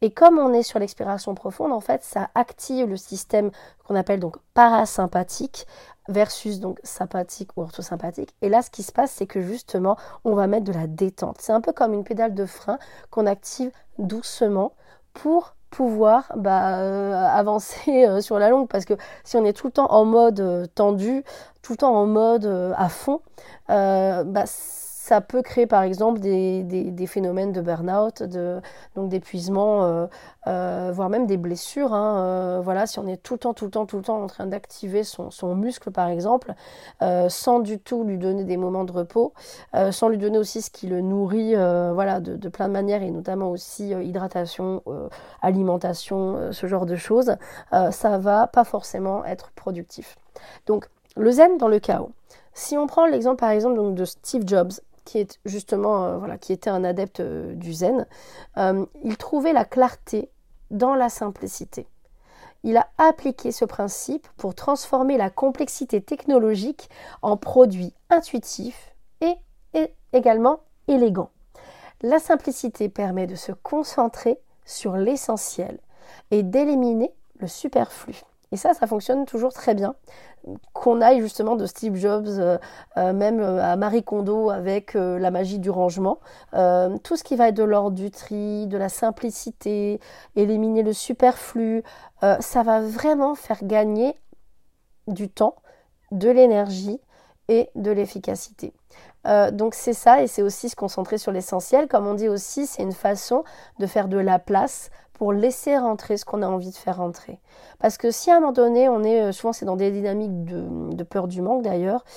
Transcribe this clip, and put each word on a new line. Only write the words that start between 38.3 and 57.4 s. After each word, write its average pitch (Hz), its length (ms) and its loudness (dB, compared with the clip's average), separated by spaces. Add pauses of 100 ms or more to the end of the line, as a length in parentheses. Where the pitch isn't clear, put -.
des 180 120 -2
moments 185 260 -2
de 180 80 -8
repos, 180 420 -2 (420)
euh, 196 160 2
sans 226 160 2
lui 220 100 2
donner 208 220 0
aussi 214 240 -4
ce - 80 -12
qui - 160 -12
le 180 140 -2
nourrit, 202 540 0
euh, 175 380 2
voilà, 190 260 0
de, 180 160 -8
de 180 140 -10
plein 185 180 -4
de 196 60 -2
manières 202 300 -2
et 175 80 -4
notamment 185 400 -6
aussi, 196 420 -8
euh, 185 80 -6
hydratation, 185 840 -6
euh, 143 200 -10 (360)
alimentation, 185 920 0
euh, - 160 -6
ce - 140 -10
genre 185 220 -2
de 175 80 -2
choses, 226 400 2 (380)
euh, 185 180 4
ça 208 260 0
va 208 300 4
pas 240 160 4
forcément 196 600 -6
être - 280 -12
productif. - 680 -12 (480)
Donc, 214 240 -2 (260)
le 220 140 4
zen 320 300 8
dans 240 80 2
le 214 100 4
chaos. 190 320 -2 (460)
Si - 200 -6
on 294 120 0
prend 330 180 4
l'exemple 254 320 2
par 226 140 2
exemple 226 240 2
donc, 208 180 0
de 180 120 -4
Steve - 420 -6
Jobs, 185 240 2 (320)
qui - 160 -6
est 196 260 -6
justement, 202 580 -2
euh, 175 140 -4
voilà, 196 220 -10
qui - 120 -8
était 190 200 -4
un 185 120 -2
adepte, 185 360 -4
euh, 170 340 -8